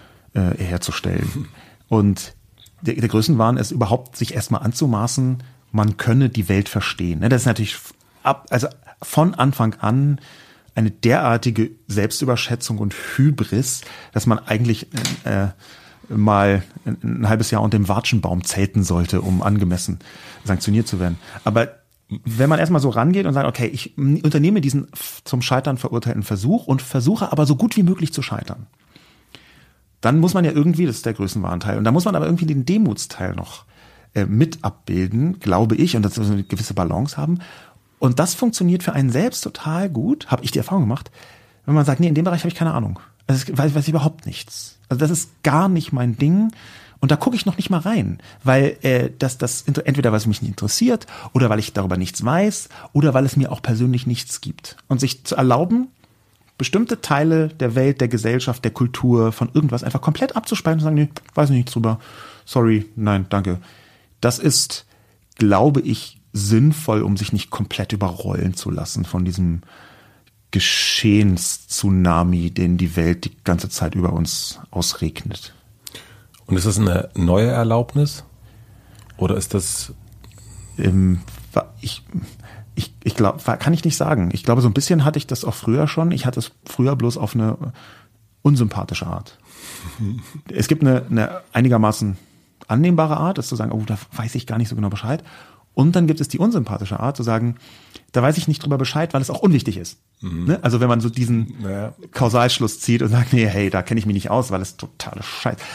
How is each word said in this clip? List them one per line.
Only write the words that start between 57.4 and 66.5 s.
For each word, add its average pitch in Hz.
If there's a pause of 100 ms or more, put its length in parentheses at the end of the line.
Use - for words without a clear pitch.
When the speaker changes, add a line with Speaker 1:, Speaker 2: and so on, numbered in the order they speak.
Speaker 1:
der 127
Welt, 131
der 123
Gesellschaft, 120
der 110
Kultur, 120
von 120
irgendwas 147
einfach 127
komplett -
abzuspalten 165
und -
sagen, 156
„Nee, 147 (280)
weiß 147
ich 135
nichts 123
drüber. 113 (420)
Sorry, 113 (120)
nein, 101
danke.“ 95 (600)
Das 123
ist, - (520)
glaube 113
ich, - (140)
sinnvoll, 110